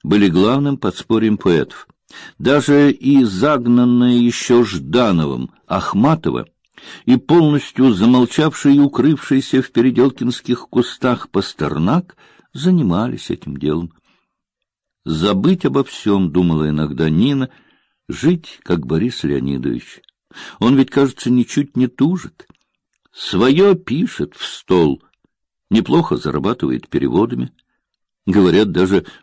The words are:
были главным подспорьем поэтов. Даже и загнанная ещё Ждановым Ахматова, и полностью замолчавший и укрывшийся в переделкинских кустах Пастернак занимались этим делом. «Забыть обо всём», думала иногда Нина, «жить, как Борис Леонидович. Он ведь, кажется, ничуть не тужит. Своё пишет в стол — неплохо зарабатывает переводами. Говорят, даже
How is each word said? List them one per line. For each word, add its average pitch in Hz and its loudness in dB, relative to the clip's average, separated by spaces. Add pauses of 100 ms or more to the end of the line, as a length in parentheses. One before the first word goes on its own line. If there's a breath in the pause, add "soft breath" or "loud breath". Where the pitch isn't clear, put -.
были 98 2
главным 127 0
подспорьем 110 -2
поэтов. - -2 (500 loud breath)
Даже 143 2
и 135 2
загнанная 123 2
ещё 120 2
Ждановым 80 -2 (160)
Ахматова, 95 -2 (580 loud breath)
и 127 4
полностью 147 2
замолчавший 127 2
и 143 4
укрывшийся 139 0
в - -10
переделкинских 120 -2
кустах - -4
Пастернак 98 -4 (380 soft breath)
занимались 127 -2
этим - -10
делом. 78 -4 (1120)
«Забыть 101 -2
обо 135 0
всём», 98 -2
думала 80 0
иногда 76 -2
Нина, 127 0 (580 soft breath)
«жить, - -4
как 85 -4
Борис 87 -4
Леонидович. 67 -6 (580 loud breath)
Он 127 2
ведь, 135 2
кажется, 139 -2
ничуть 127 -2
не 127 0
тужит. 151 -4 (640)
Своё 147 2
пишет - -4
в - -14
стол — 82 0 (680)
неплохо 110 0
зарабатывает 69 -4
переводами. 117 -2 (760)
Говорят, 95 2
даже 92 0 (180 loud breath)